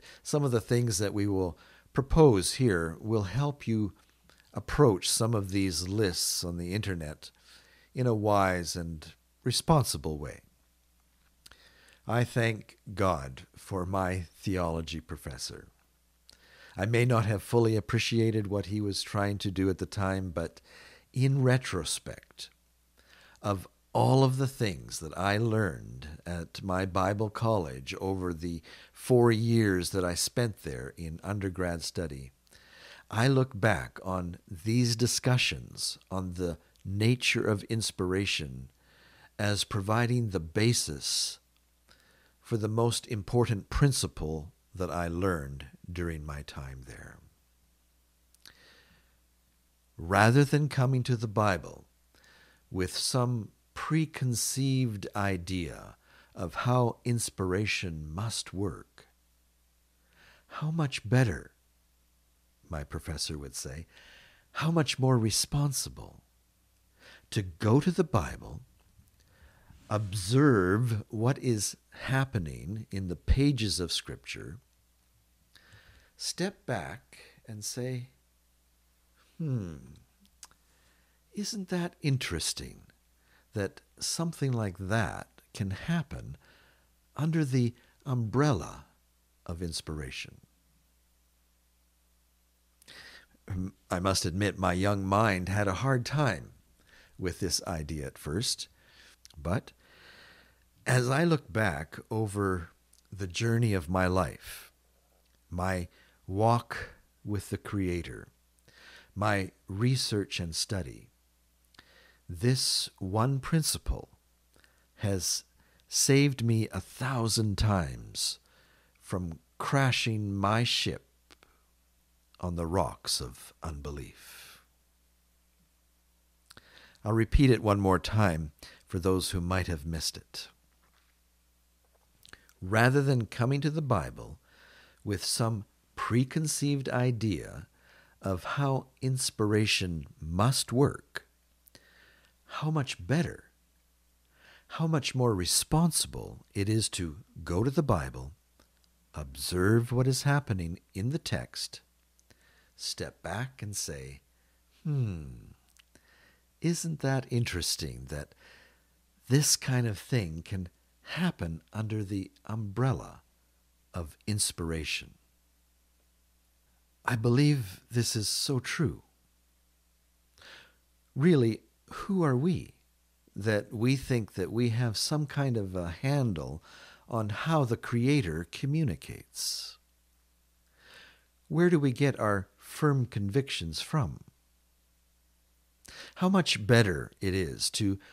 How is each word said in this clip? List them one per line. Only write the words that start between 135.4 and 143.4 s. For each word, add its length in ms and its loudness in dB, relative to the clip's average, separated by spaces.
preconceived 920 0
idea 800 -2
of 220 -2
how 440 0
inspiration 1040 0
must 520 0
work, 560 0
how 260 -4
much 340 -4
better, 460 -2